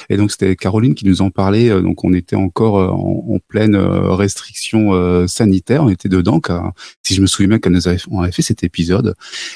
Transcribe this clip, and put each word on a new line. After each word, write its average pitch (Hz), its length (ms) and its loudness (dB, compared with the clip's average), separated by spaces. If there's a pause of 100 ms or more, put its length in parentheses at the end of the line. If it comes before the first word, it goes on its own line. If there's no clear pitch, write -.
Et 104 80 0
donc 101 160 2
c'était 95 240 0
Caroline 110 380 0
qui - 120 -6
nous 95 160 2
en 98 80 0
parlait. 101 400 2
Euh, 95 120 2
donc 90 200 -2
on 92 120 2
était 90 200 -2
encore, 101 440 0
euh, 95 100 2
en, 95 460 -4
en 95 120 -2
pleine, 107 300 2
euh, 92 380 0
restriction, 101 800 -2
euh, 90 360 2
sanitaire. 110 560 0
On 127 40 4
était 98 200 -2
dedans, 90 320 2
car, 90 320 -4 (320)
si - 100 -4
je 95 60 2
me 98 60 4
souviens 98 240 0
bien, 113 100 4
quand 95 100 0
nous 90 160 2
avait, 90 140 0 (100)
on 101 120 -4
avait 90 100 -2
fait - 100 -2
cet - 220 -4
épisode. 90 500 -2 (420)